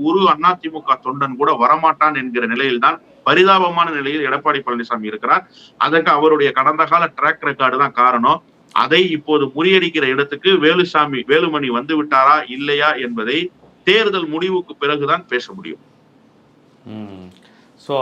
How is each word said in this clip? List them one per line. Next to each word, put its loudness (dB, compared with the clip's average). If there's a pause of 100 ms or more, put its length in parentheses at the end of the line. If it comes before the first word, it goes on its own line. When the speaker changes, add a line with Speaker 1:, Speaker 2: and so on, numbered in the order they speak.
Speaker 1:
ஒரு 0
அதிமுக -2
தொண்டன் -6
கூட 0
வரமாட்டான் 2
என்கிற -4
நிலையில்தான், 0 (240)
பரிதாபமான 2
நிலையில் -4
எடப்பாடி -2
பழனிசாமி -6
இருக்கிறார். -2 (360)
அதற்கு 2
அவருடைய 4
கடந்த 0
கால 2
ட்ராக் -2
ரெக்கார்டு -2
தான் -2
காரணம். 2 (340)
அதை 2
இப்போது 0
முறியடிக்கிற 0
இடத்துக்கு -2
வேலுசாமி, 2
வேலுமணி 0
வந்து -4
விட்டாரா 2 (100)
இல்லையா 0 (100)
என்பதை -4 (480)
தேர்தல் 0
முடிவுக்கு -4
பிறகுதான் -2
பேச -4
முடியும். -16 (1040)
Speaker 2:
ம். -16 (560)
So, -8